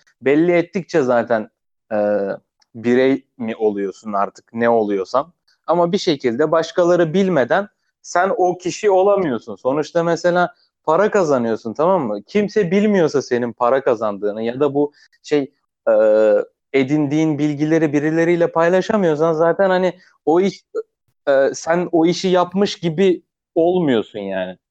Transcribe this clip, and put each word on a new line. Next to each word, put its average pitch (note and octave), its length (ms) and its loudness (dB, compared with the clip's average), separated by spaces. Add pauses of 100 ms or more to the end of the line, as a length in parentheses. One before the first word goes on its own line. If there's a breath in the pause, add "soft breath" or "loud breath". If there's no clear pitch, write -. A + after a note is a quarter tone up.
(220 soft breath)
belli D#3 300 2
ettikçe E3+ 500 0
zaten, A#2 480 0 (420)
e, G#2 260 0 (560)
birey B2+ 500 0 (140)
mi A2 180 -8
oluyorsun G#2 560 -4
artık - 420 -8
ne A#2 160 0
oluyorsan. A2 640 -2 (340)
Ama E3+ 260 0
bir G3 60 0
şekilde C#3 520 -2
başkaları E3+ 640 0
bilmeden F#3 540 0 (340)
sen F3+ 340 -2
o F3+ 220 0
kişi F3+ 320 -2
olamıyorsun. F#3 680 0
Sonuçta D3 460 -2
mesela E3+ 520 0 (300 soft breath)
para F#3 260 2
kazanıyorsun, A#2+ 640 0
tamam E3+ 280 0
mı? G#2 200 -6
Kimse G3+ 480 -2
bilmiyorsa F#3+ 520 2
senin A#2+ 300 -4
para B2 320 0
kazandığını G#2+ 580 -2
ya A#2+ 180 -4
da C#3+ 140 0
bu C#3+ 180 -2 (300 soft breath)
şey, C#3+ 300 -2 (360)
e, A2+ 40 4 (800)
edindiğin D3 680 0
bilgileri D3+ 540 0
birileriyle E3 600 0
paylaşamıyorsan E3+ 800 0
zaten E3+ 380 0
hani F3+ 280 0 (260 soft breath)
o E3+ 160 2
iş, G3 240 -2 (640)
e, C3+ 260 2
sen F3 380 -4
o E3 140 2
işi F3 220 -2
yapmış F3+ 500 0
gibi F3+ 440 0 (320)
olmuyorsun D#3+ 640 0
yani. F#2+ 400 -8 (120)